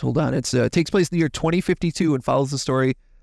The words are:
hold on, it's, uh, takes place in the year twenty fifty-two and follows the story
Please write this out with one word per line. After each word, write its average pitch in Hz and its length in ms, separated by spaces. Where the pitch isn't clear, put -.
hold 123 160
on, 147 160
it's, 131 220
uh, 120 160
takes 170 180
place 190 200
in 175 80
the - 20
year 160 100
twenty 165 320
fifty-two 170 540
and 127 100
follows 135 260
the 139 60
story 131 380